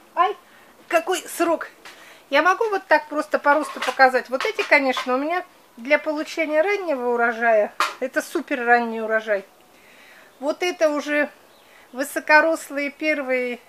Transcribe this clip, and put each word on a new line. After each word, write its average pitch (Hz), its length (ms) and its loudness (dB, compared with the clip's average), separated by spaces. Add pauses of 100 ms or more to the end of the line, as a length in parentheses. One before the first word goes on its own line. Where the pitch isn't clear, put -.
(140)
Ай, 370 220 0 (520)
какой 339 300 0
срок! - 500 -2 (600)
Я 277 120 4
могу 381 260 2
вот 392 180 -4
так 302 200 2
просто 294 320 -4
по 285 160 4
росту 285 260 -2
показать. 247 480 2
Вот 254 160 -4
эти, 427 180 -2
конечно, 262 520 2
у 262 40 0
меня 339 260 -4 (340)
для 277 200 0
получения 311 640 -2
раннего 320 540 -2
урожая, 233 580 2 (280)
это 262 200 -4
супер 269 460 -6
ранний 233 340 2
урожай. 220 440 -2 (960)
Вот 311 220 -4
это 349 280 0
уже 294 380 -2 (640)
высокорослые 294 1000 0
первые 254 680 -4 (100)